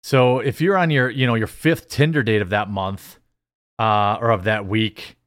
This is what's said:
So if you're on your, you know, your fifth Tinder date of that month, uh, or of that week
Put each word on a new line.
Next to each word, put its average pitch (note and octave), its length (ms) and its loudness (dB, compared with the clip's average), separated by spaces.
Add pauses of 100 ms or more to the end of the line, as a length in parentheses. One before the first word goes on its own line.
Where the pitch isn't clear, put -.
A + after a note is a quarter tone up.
So B2+ 380 2
if B2+ 200 -4
you're F#3+ 160 2
on F3 140 2
your, B2+ 200 2
you C3 160 -2
know, A#2+ 80 0
your A2 120 0
fifth - 420 -2
Tinder D3+ 340 0
date G#2+ 200 2
of F2+ 80 -6
that G#2 180 -2
month, G2 500 -8 (600)
uh, G#2 420 2
or A#2 100 0
of F#2+ 140 0
that G#2+ 220 -2
week G#2+ 500 -4 (100)